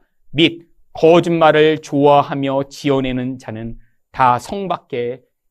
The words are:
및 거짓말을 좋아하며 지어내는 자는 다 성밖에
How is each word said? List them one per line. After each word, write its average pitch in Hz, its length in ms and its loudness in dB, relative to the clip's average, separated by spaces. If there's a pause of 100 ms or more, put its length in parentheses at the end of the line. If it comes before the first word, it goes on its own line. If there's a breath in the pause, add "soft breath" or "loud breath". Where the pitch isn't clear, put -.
(320)
및 165 360 -2 (260)
거짓말을 160 840 2
좋아하며 139 920 0
지어내는 131 680 -4
자는 113 400 -14 (320)
다 123 260 2
성밖에 127 840 -8 (300)